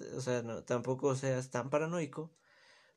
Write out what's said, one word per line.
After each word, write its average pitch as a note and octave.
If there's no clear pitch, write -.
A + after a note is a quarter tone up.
o C3+
sea, B2
no, A2+
tampoco B2+
seas C3
tan B2
paranoico, D#3+